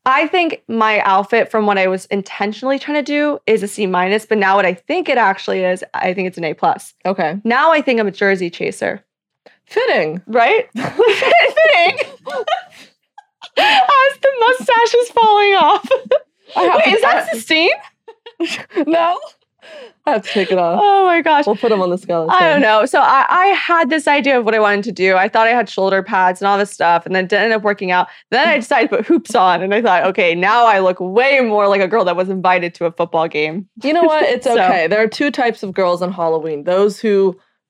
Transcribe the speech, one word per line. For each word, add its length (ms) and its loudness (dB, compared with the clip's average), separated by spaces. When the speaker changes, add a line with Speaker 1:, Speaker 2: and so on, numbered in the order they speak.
Speaker 1:
I 200 2
think 400 -2
my 340 0
outfit 500 0
from 160 0
what 100 0
I 100 2
was 200 -4
intentionally 720 -4
trying 180 -6
to 60 -2
do 420 -2
is 160 2
a 60 -6
C 180 -6
minus, 400 -2
but 140 -2
now 160 2
what 100 2
I 80 0
think 360 -6
it 80 0
actually 460 0
is, 200 -2
I 200 -4
think 140 -4
it's 120 -12
an 60 -8
A 100 -4
plus. 380 -4
Speaker 2:
Okay. 380 -4
Speaker 1:
Now 280 2
I 100 2
think 180 0
I'm 80 -2
a 40 -4
jersey 380 -2
chaser. 540 -6
Speaker 2:
Fitting. 640 -2
Speaker 1:
Right? 440 0
<laughs> 40 -14
Fitting. 1300 2
<laughs> 200 -8
As 640 4
the 80 2
mustache 560 2
is 140 2
falling 460 4
off. 340 2
Speaker 2:
I 80 0
have 120 2
Speaker 1:
Wait, 100 4
Speaker 2:
to 60 2
Speaker 1:
is 100 2
that 240 2
Speaker 2:
cut. 100 -6
Speaker 1:
Sistine? 340 0
Speaker 2:
<laughs> 460 -6
No. 340 0
I 60 -2
have 120 -2
to 60 -14
take 220 -2
it 80 0
off. 220 0
Speaker 1:
Oh 260 4
my 140 2
gosh. 260 2
Speaker 2:
We'll 100 0
put 140 0
'em 100 0
on 80 0
the 80 -2
skeleton. 360 -2
Speaker 1:
I 180 4
don't 100 2
know. 240 4
So 160 2
I, 260 4
I 200 2
had 420 0
this 180 -2
idea 320 2
of 60 -2
what 100 0
I 40 2
wanted 260 0
to 80 -8
do. 240 2
I 100 2
thought 200 2
I 40 2
had 180 0
shoulder 340 -2
pads 360 0
and 80 -2
all 100 2
this 140 -2
stuff, 340 0
and 80 -8
then 120 0
it 40 -8
didn't 160 0
end 80 0
up 100 -2
working 280 -2
out. 160 0
Then 180 2
I 120 2
decided 320 0
to 60 0
put 80 -4
hoops 300 0
on, 280 2
and 100 -2
I 80 0
thought, 240 2
"Okay, 300 0
now 300 2
I 140 4
look 220 0
way 400 0
more 260 0
like 140 2
a 60 0
girl 180 0
that 100 -2
was 140 -2
invited 460 -2
to 100 -6
a 60 -4
football 360 -2
game." 400 -6
Speaker 2:
You 80 -2
know 120 2
what? 200 2
It's 220 -4
Speaker 1:
<laughs> 20 -4
So 60 0
Speaker 2:
okay. 340 2
There 160 0
are 40 2
two 240 -4
types 320 -4
of 100 -10
girls 280 -2
on 120 -4
Halloween. 500 -4
Those 380 0
who 360 0